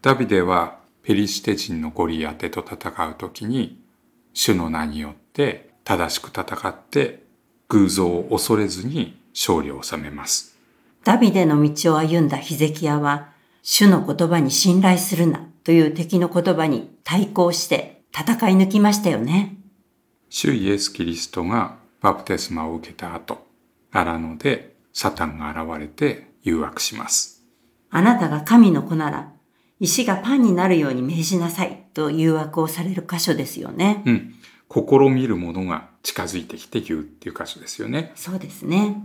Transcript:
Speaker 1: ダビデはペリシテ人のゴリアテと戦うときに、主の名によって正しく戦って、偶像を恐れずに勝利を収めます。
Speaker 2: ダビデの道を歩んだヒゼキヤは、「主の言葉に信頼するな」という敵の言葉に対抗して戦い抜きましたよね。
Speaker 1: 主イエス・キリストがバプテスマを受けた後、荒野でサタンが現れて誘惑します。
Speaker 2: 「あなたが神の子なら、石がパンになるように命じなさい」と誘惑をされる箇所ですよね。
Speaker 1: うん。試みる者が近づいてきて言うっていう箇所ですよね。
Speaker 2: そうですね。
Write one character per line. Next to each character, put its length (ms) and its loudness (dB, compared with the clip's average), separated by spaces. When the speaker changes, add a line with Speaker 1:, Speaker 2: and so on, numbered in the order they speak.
Speaker 1:
ダ 120 6
ビ 120 0
デ 160 4
は 380 0
ペ 120 2
リ 140 2
シ 140 -6
テ 140 0
人 240 -6
の 80 -6
ゴ 200 -2
リ 180 -4
ア 80 -8
テ 160 -8
と 100 2
戦 480 -6
う 60 -10
と 160 -12
き 160 -12
に、 340 -2
主 200 2
の 140 0
名 160 -4
に 160 -8
よ 120 -10
っ 20 -18
て 320 -2
正 320 -2
し 20 -4
く 120 -12
戦 380 -8
っ 60 -6
て、 320 -2
偶 200 6
像 200 0
を 240 -2
恐 240 0
れ 100 0
ず 220 -8
に 280 -6
勝 300 0
利 80 -8
を 140 -12
収 140 -10
め 120 -10
ま 160 -14
す。 320 -6
Speaker 2:
ダ 120 4
ビ 140 4
デ 160 2
の 160 4
道 320 2
を 40 2
歩 280 2
ん 20 0
だ 100 -4
ヒ 180 -8
ゼ 160 0
キ 140 -6
ヤ 120 0
は、 300 -2
「主 240 4
の 180 8
言 220 0
葉 140 2
に 100 2
信 320 4
頼 160 6
す 160 -4
る 140 2
な」 180 -2
と 80 -2
い 120 8
う 100 2
敵 260 -2
の 80 2
言 300 0
葉 100 0
に 240 -2
対 240 0
抗 240 2
し 160 -6
て 340 -4
戦 380 0
い 60 6
抜 100 6
き 140 2
ま 120 6
し 80 0
た 100 2
よ 100 -2
ね。 380 0
Speaker 1:
主 240 -2
イ 180 0
エ 60 2
ス・ 160 -4
キ 120 -6
リ 120 -4
ス 120 -10
ト 160 -6
が 320 -2
バ 140 2
プ 100 -10
テ 120 -4
ス 160 -8
マ 140 -6
を 80 -8
受 140 -12
け 40 -20
た 220 -14
後、 320 -14
荒 260 -2
野 180 -8
で 380 -4
サ 200 -2
タ 140 -4
ン 120 -10
が 140 -8
現 280 -8
れ 60 -12
て 460 -6
誘 140 0
惑 260 -6
し 140 -6
ま 120 -10
す。 360 -4
Speaker 2:
「あ 120 0
な 160 4
た 100 -2
が 120 -4
神 320 8
の 100 0
子 140 -4
な 120 -2
ら、 240 -8
石 260 0
が 120 0
パ 180 -2
ン 80 4
に 100 6
な 140 2
る 140 4
よ 80 0
う 60 -2
に 80 -2
命 200 -2
じ 160 0
な 100 0
さ 140 -4
い」 320 -8
と 160 -2
誘 220 2
惑 280 -2
を 60 2
さ 160 -6
れ 100 -2
る 160 -6
箇 120 -6
所 140 0
で 120 -4
す 140 -12
よ 100 -10
ね。 340 0
Speaker 1:
う 60 2
ん。 220 -2
試 300 4
み 140 0
る 120 -2
者 280 -6
が 260 -6
近 220 -8
づ 140 -6
い 40 -6
て 140 -14
き 100 -20
て 140 -4
言 160 -6
う 60 -6
っ 20 -
て 240 -16
い 40 -12
う 60 -18
箇 80 -8
所 140 -14
で 80 -18
す 120 -14
よ 80 -8
ね。 280 -6
Speaker 2:
そ 160 -12
う 80 -8
で 100 -14
す 120 -18
ね。 420 -2